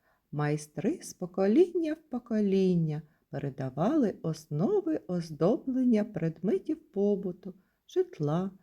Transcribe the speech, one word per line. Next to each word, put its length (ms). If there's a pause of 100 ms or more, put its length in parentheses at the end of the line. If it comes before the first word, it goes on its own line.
(360)
Майстри 680
з 120
покоління 800
в 160
покоління 920 (280)
передавали 920
основи 840
оздоблення 960
предметів 880
побуту, 600 (340)
житла, 640 (120)